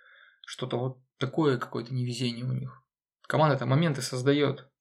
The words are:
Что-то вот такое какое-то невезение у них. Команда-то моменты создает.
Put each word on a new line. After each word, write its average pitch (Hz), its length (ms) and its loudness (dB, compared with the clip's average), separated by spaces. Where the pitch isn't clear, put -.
Что-то - 320 -6
вот 131 220 -4
такое 135 400 0
какое-то 120 360 -8
невезение 123 520 -4
у 131 60 -4
них. 127 320 -8
Команда-то 131 380 4
моменты 143 380 2
создает. 135 640 2